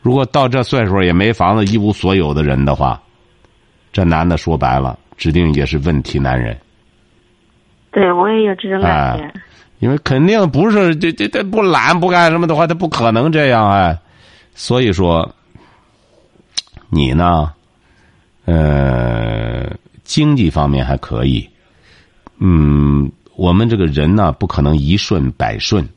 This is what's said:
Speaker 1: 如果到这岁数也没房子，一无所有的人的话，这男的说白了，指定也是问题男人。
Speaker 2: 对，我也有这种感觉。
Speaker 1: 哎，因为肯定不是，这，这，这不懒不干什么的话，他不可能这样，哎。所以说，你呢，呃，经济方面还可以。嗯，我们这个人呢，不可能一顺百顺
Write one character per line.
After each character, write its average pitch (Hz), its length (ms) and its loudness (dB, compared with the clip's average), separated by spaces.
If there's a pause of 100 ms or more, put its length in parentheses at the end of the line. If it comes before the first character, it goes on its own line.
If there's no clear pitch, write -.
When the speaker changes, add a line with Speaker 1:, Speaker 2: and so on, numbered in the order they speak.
Speaker 1:
如 123 120 2
果 135 120 2
到 135 220 0
这 123 160 0
岁 117 220 0
数 95 160 0
也 87 120 2
没 101 180 2
房 92 240 2
子， 110 160 2
一 113 60 0
无 104 160 0
所 95 220 0
有 76 180 0
的 76 100 0
人 69 220 0
的 69 100 0
话， 64 240 -2 (920)
这 98 100 0
男 85 240 2
的 85 80 2
说 80 220 -2
白 67 220 0
了， 65 180 -4 (180)
指 82 160 -4
定 80 220 2
也 71 120 0
是 78 140 -4
问 73 220 -2
题 - 180 -6
男 64 220 -2
人。 57 160 -8 (1300)
Speaker 2:
对， 190 200 2
我 180 180 0
也 220 140 0
有 196 120 0
这 196 140 -12
种 190 120 -2
感 147 360 0
觉。 52 60 -8
Speaker 1:
哎， - 100 -16 (460)
因 117 100 0
为 143 100 0
肯 135 260 0
定 202 240 2
不 151 200 0
是， 196 260 2
这， 165 180 -2
这， 202 140 -4
这 214 160 -4
不 214 180 -2
懒 160 360 2
不 180 120 0
干 175 220 4
什 165 80 0
么 170 80 0
的 160 80 0
话， 165 100 2
他 165 80 -2
不 165 160 -4
可 117 220 0
能 127 200 2
这 151 160 0
样， 110 220 2
哎。 90 280 2 (560)
所 123 280 -2
以 110 100 0
说， 85 420 0 (1600)
你 69 240 0
呢， 80 400 2 (920)
呃， 60 1200 -2 (340)
经 151 320 0
济 98 140 0
方 73 200 0
面 65 160 0
还 67 120 -2
可 60 280 -6
以。 62 220 -2 (920)
嗯， 73 720 2 (260)
我 90 180 0
们 113 160 2
这 113 80 0
个 92 80 0
人 76 280 0
呢， 98 200 2
不 98 140 -4
可 - 140 -4
能 73 140 2
一 76 220 0
顺 73 360 -2
百 55 240 -6
顺 95 400 -2